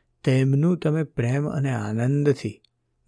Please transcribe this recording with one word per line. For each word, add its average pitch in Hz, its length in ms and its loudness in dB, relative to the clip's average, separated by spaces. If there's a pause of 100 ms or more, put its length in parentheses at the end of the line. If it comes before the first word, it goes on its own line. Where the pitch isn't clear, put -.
(240)
તેમનું 139 540 2
તમે 156 260 0
પ્રેમ 135 440 -2
અને 135 260 -2
આનંદથી 120 880 -2 (460)